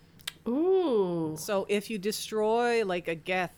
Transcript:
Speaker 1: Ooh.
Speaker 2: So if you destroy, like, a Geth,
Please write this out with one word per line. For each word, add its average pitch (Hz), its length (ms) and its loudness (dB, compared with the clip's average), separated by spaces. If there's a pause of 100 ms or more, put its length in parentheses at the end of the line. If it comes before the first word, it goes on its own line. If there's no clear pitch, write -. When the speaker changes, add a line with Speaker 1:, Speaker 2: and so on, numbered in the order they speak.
(460)
Speaker 1:
Ooh. 226 880 2
Speaker 2:
So 196 320 -2
if 202 220 0
you 220 80 -4
destroy, 220 840 0
like, 180 240 -2
a 165 60 0
Geth, 180 440 -2